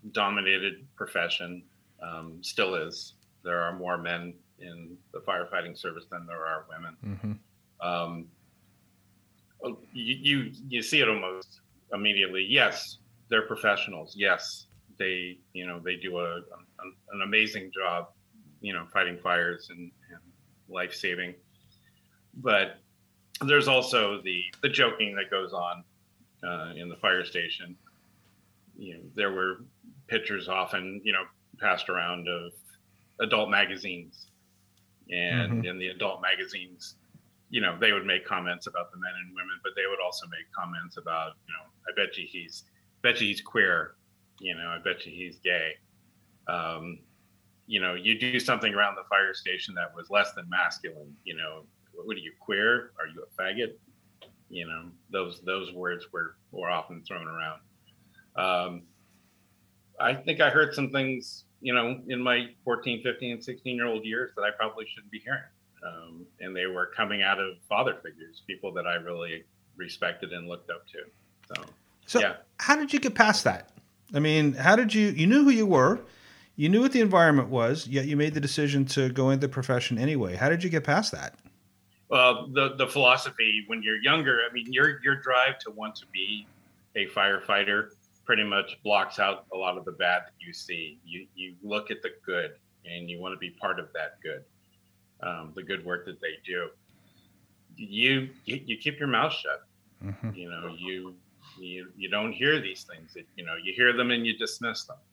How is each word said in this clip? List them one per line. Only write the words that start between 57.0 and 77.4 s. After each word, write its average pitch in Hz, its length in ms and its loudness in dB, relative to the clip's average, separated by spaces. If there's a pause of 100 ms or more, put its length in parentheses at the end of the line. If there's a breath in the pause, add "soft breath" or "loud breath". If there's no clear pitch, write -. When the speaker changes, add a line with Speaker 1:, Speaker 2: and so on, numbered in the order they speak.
Speaker 1:
thrown 87 260 -10
around. 80 320 -8 (760 soft breath)
Um, 90 460 0 (1160)
I 123 140 4
think 151 260 -2
I 147 100 6
heard 147 240 4
some 139 160 -2
things, 131 540 -4 (160)
you 127 140 -4
know, 123 340 2
in 123 140 -4
my 123 240 2 (180)
fourteen, 117 380 -2
fifteen, 120 400 -4
sixteen-year-old 120 640 -2
years 117 320 -4
that 104 60 -4
I 104 80 2
probably 107 380 -4
shouldn't - 240 -16
be 107 60 -10
hearing. 131 240 -6 (440)
Um, 82 400 -16 (140)
and 92 140 -10
they 90 120 0
were 92 200 -2 (100)
coming 104 260 0
out 95 180 4
of 95 140 -2 (140)
father 117 340 2
figures, - 440 -20
people 95 280 -8
that 87 120 -4
I 87 100 0
really 85 480 -8 (320)
respected 87 560 -6
and 87 140 -10
looked 87 240 -12
up 85 180 -12
to. 85 100 -16 (560)
So, - 80 -10 (440)
Speaker 2:
So 233 140 4
Speaker 1:
yeah. 196 140 4 (240)
Speaker 2:
how 285 180 6
did 294 160 -2
you 285 60 4
get 254 160 0
past 214 300 6
that? 92 260 2 (440)
I 147 60 2
mean, 151 320 6
how 139 240 8
did 226 160 4
you, 214 160 6
you 160 180 4
knew 262 160 10
who 277 80 10
you 226 160 6
were, 175 340 8 (560 soft breath)
you 147 120 4
knew 208 140 8
what 262 100 4
the 262 80 6
environment 165 480 8